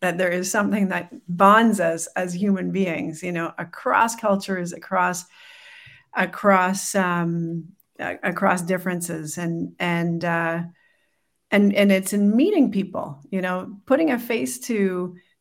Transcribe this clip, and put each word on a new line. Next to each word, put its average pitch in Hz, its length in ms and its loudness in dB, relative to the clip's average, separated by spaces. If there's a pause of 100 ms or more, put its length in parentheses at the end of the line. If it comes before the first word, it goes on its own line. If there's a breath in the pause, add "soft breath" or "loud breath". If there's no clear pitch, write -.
that 175 180 -4
there 185 120 0
is 185 200 -4
something 202 380 0
that 175 240 -6 (220)
bonds 202 460 6
us 165 340 -2
as 185 200 -4
human 185 380 0
beings, 165 500 -2
you 180 100 -6
know, 165 260 -4
across 220 580 0
cultures, 196 560 -2
across, 180 520 -2 (880 loud breath)
across, 190 800 2
um, 170 680 -2 (340)
a-, - 240 -8
across 185 400 0
differences 170 760 -4
and, 170 400 -6
and, 170 460 -2
uh, 170 380 -2 (880 soft breath)
and, 202 240 4
and 202 180 4
it's 190 200 0
in 202 240 4
meeting 294 360 4
people, - 480 -6 (100)
you 190 100 -2
know, 185 360 -4 (100)
putting 302 240 4
a 247 80 0
face 247 420 -4
to, 185 560 -2 (240 loud breath)